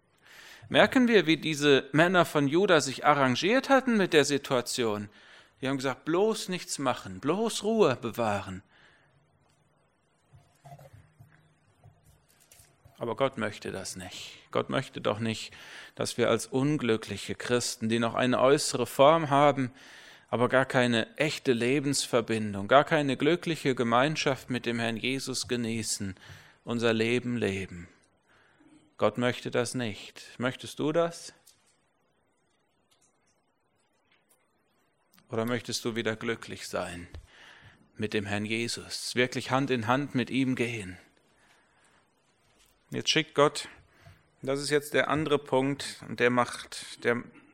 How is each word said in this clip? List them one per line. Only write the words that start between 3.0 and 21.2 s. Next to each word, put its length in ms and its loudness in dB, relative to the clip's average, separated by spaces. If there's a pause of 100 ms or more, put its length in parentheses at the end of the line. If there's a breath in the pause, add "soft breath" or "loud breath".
arrangiert 640 4
hatten 260 4
mit 160 0
der 140 6
Situation. 840 -2 (540 soft breath)
Die 60 -2
haben 100 -2
gesagt, 260 -6
„Bloß 460 0
nichts 280 -8
machen, 420 -4
bloß 440 -2
Ruhe 320 4
bewahren.“ 680 -4 (4000 soft breath)
Aber 160 -4
Gott 220 0
möchte 360 -6
das 240 -10
nicht. 420 -14 (120)
Gott 200 -2
möchte 320 -4
doch 160 0
nicht, 340 -6 (440 loud breath)
dass 200 -6
wir 140 2
als 160 0
unglückliche 880 -2
Christen, 560 -2
die 80 2
noch 160 -2
eine 260 2
äußere 460 2
Form 420 6
haben, 420 4 (600 loud breath)
aber 180 2
gar 160 4
keine 420 2 (120)
echte 340 0